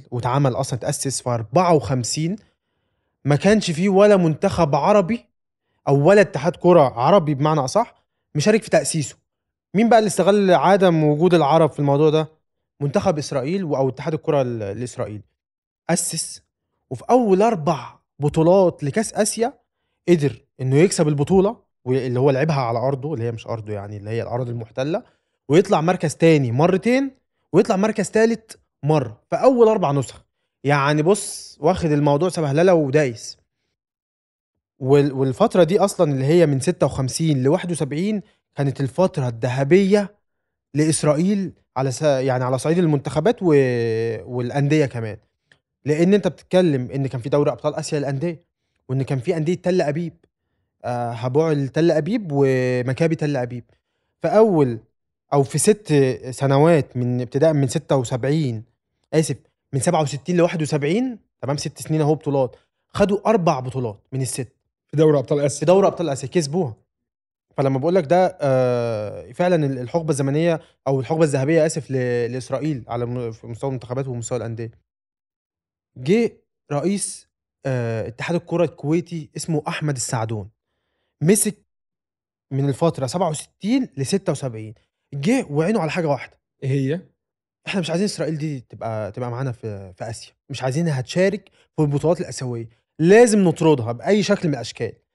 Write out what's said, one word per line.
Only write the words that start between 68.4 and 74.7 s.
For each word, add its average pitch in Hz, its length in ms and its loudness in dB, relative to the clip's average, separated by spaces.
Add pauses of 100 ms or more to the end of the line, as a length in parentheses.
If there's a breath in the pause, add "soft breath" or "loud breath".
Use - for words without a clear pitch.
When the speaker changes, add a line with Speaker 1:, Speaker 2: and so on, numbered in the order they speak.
Speaker 1:
آه، 117 920 -2
فعلا 175 340 0
ال-، 135 140 -4
الحقبة 151 300 -4
الزمنية 151 520 0 (260 soft breath)
أو 139 120 0
الحقبة 156 240 0
الذهبية، 151 420 2
آسف، 160 260 -6
ل-، 123 400 -2
لإسرائيل 131 560 -6
على 120 180 -6
م-، 120 260 -6
في 113 160 -18
مستوى 117 220 -8
المنتخبات 127 380 -8
ومستوى 120 300 -8
الأندية. 113 340 -10 (1300)